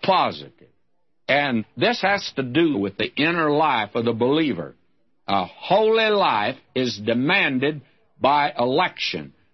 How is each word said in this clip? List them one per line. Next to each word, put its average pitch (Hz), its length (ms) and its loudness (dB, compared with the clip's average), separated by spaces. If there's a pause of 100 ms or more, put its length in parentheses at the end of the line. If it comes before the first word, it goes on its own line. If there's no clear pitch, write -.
positive. 110 680 -2 (580)
And 131 380 0 (100)
this 214 260 0
has 196 340 -2
to 135 80 -4
do 139 340 0
with 98 200 -4
the - 180 -6
inner 156 360 0
life 143 440 0
of 117 100 -2
the 117 80 0
believer. 117 640 0 (520)
A 95 180 0
holy 220 640 2
life 135 480 0 (180)
is 123 220 -2
demanded 139 840 0 (400)
by 143 360 2
election. 123 760 -2 (200)